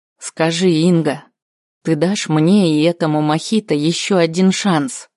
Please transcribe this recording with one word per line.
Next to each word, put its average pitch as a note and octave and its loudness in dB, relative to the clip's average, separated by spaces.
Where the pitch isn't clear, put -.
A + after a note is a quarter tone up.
«Скажи, E3 -2
Инга, D#3 0
ты D#3+ -2
дашь F3+ -2
мне D#3+ 2
и - 2
этому D#3 0
мохито D#3+ -2
ещё D#3+ -2
один F3 2
шанс?» D#3 -4